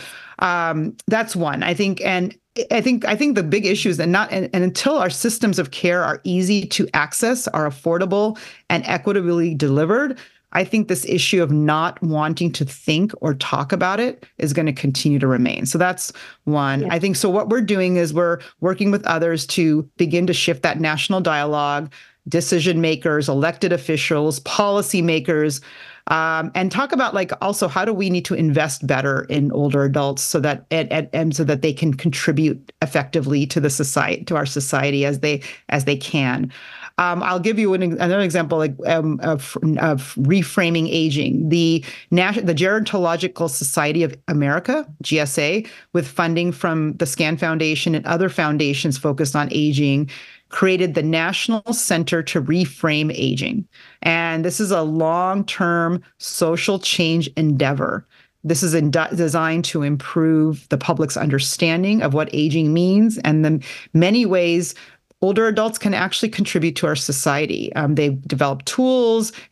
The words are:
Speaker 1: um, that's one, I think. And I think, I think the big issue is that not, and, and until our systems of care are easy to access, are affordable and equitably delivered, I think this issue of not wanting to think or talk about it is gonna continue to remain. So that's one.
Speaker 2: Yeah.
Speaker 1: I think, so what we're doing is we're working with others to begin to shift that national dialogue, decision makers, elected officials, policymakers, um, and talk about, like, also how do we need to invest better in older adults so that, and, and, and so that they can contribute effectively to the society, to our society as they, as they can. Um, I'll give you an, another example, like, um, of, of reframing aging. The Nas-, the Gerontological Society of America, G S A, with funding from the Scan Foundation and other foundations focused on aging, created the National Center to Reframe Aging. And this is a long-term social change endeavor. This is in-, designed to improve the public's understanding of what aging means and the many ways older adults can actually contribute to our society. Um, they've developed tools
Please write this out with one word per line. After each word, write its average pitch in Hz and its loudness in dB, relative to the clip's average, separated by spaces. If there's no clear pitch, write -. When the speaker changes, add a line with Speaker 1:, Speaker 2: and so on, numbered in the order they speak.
Speaker 1:
um, 170 -2
that's 220 0
one, 160 -2
I 175 0
think. 196 0
And 185 -2
I 233 2
think, 240 0
I 214 0
think 294 2
the 202 0
big 190 0
issue 196 0
is 165 -2
that 165 0
not, 190 2
and, 190 -2
and 180 2
until 269 0
our 185 0
systems 220 -2
of 139 -2
care 175 0
are - -4
easy 185 2
to - 0
access, 226 0
are 151 -2
affordable 190 0
and 170 0
equitably 175 0
delivered, 160 0
I 185 2
think 214 0
this - -2
issue 180 2
of 147 2
not 151 2
wanting 160 0
to 147 -4
think 160 -2
or 151 0
talk 139 -4
about 185 0
it - -6
is 143 -2
gonna 156 0
continue 143 0
to 135 2
remain. 123 0
So 151 -2
that's 180 -2
one. 143 0
Speaker 2:
Yeah. 143 -2
Speaker 1:
I 170 0
think, 180 0
so 202 0
what 202 0
we're 247 2
doing 185 0
is 160 0
we're 170 0
working 185 0
with 202 0
others 165 2
to 156 2
begin 175 2
to 175 2
shift 160 0
that 156 0
national 156 0
dialogue, 147 -2
decision 160 0
makers, 156 0
elected 165 0
officials, 156 0
policymakers, 170 0
um, 160 2
and 185 0
talk 269 -2
about, 254 0
like, 190 -2
also 202 0
how 185 0
do 220 0
we 190 0
need 180 0
to 185 -2
invest 151 0
better 135 0
in 143 0
older 143 2
adults 139 0
so - 0
that, 139 -2
and, 160 0
and, 151 -2
and 160 0
so 156 0
that 143 0
they 156 2
can 143 0
contribute 151 0
effectively 139 0
to 139 -2
the 143 2
society, 151 -2
to 170 -2
our 147 0
society 139 0
as 143 -2
they, 143 -2
as 139 0
they 143 2
can. 131 -2
Um, 175 0
I'll 180 -2
give 208 -2
you 202 2
an, 185 0
another 175 0
example, 165 0
like, 156 -2
um, 156 0
of, 151 -4
of 147 -2
reframing 165 2
aging. 156 0
The 165 2
Nas-, 196 2
the 170 2
Gerontological 180 0
Society 151 0
of 139 -2
America, 175 0
G 151 0
S 143 -2
A, 175 0
with 170 0
funding 170 0
from 160 -2
the 165 0
Scan 156 -2
Foundation 160 0
and 151 -2
other 170 2
foundations 151 0
focused 143 -2
on 147 0
aging, 143 2
created 185 0
the 160 0
National 180 -2
Center 165 0
to 165 -2
Reframe 151 0
Aging. - -2
And 165 0
this 175 -2
is 196 0
a 175 2
long-term 170 0
social 170 0
change 165 0
endeavor. 143 0
This 156 0
is 165 0
in-, 151 2
designed 160 0
to 151 -2
improve 156 0
the 139 0
public's 151 -2
understanding 165 2
of 139 2
what 156 0
aging 151 2
means 202 4
and 156 4
the 151 2
many 202 4
ways 175 2
older 202 2
adults 214 0
can 196 0
actually 208 0
contribute 170 0
to 170 -2
our 151 2
society. 139 -2
Um, 151 2
they've 143 0
developed 139 0
tools 233 2